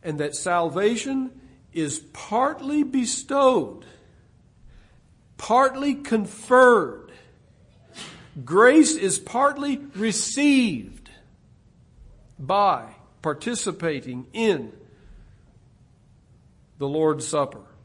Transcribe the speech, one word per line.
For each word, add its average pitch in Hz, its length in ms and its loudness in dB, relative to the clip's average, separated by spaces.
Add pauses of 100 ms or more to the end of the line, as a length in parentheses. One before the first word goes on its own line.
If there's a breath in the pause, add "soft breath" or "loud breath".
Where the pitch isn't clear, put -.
And 156 200 -8
that 147 120 -4
salvation 208 1080 -2 (320 loud breath)
is 156 260 -4 (140)
partly 285 720 -2
bestowed, 254 1000 0 (1500 soft breath)
partly 269 600 0
conferred. 226 1160 2 (1300 loud breath)
Grace 233 520 6
is 190 240 -2
partly 277 580 -2 (180)
received 220 1160 -2 (1300)
by 156 560 0 (260)
participating 151 1120 -6
in 196 400 0 (2000 soft breath)
the 139 80 -4
Lord's 151 400 0
Supper. 139 340 -4 (240)